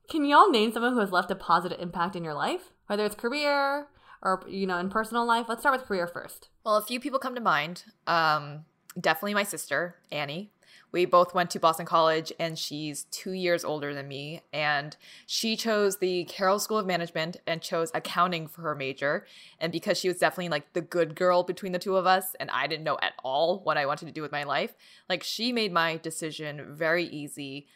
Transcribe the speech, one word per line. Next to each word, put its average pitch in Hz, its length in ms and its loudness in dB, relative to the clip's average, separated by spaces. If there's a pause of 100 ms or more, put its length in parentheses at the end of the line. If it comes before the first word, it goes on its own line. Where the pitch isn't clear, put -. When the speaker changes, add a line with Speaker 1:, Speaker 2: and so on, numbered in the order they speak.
(100)
Speaker 1:
Can 294 160 0
y'all 330 240 10
name 226 200 6
someone 233 220 0
who 240 80 2
has 190 120 2
left 180 180 2
a 151 40 0
positive 175 460 0
impact 175 340 -4
in 170 100 -6
your 151 100 -6
life? 208 380 -4 (160)
Whether 208 180 0
it's 208 100 -2
career 285 680 0 (360)
or, 190 260 0
you 196 180 -2
know, 180 120 0
in 185 100 -2
personal 220 380 0
life. 233 200 2
Let's 226 140 -6
start 269 180 4
with 262 80 -8
career 180 200 0
first. - 420 -14 (160)
Speaker 2:
Well, 214 120 4
a 214 60 4
few 240 160 -4
people 269 200 -2
come 262 160 -4
to 254 60 -6
mind. 170 440 0 (220)
Um, 151 580 2 (340)
definitely 175 360 0
my 202 80 2
sister, 165 540 -4 (140)
Annie. 147 400 -6 (400)
We 175 140 2
both 175 300 6
went 175 160 2
to - 100 -6
Boston 165 240 4
College, 160 560 2
and 160 180 -4
she's 151 520 -8
two - 220 -10
years 175 300 0
older 143 300 -4
than 139 160 -10
me. 143 320 -10 (140)
And 151 420 0 (300)
she 226 280 -2
chose 208 440 2
the 180 260 0
Carroll 202 340 0
School 214 200 -2
of 196 80 -2
Management 170 500 -2 (100)
and 165 140 -2
chose 165 320 -2
accounting 170 560 0
for 170 140 -16
her 151 120 -2
major. 139 520 -2 (340)
And 165 100 -2
because 175 280 0
she 185 100 0
was 175 100 0
definitely, 175 300 2
like, 147 240 -4
the 175 80 0
good 160 340 0
girl 180 280 4
between 180 300 -4
the 175 60 -2
two 190 180 0
of 185 100 4
us, 190 340 2
and - 100 -6
I 135 160 0
didn't 156 180 -6
know 147 180 0
at - 100 0 (100)
all 165 420 2
what 156 120 0
I 147 80 0
wanted 147 220 -4
to 135 60 -14
do 156 100 -8
with 143 100 -8
my 143 120 -4
life, 147 300 -2 (360)
like, 185 120 -2
she 240 300 -4
made 214 200 0
my 165 260 2
decision 151 760 -10
very 165 300 2
easy 143 720 -10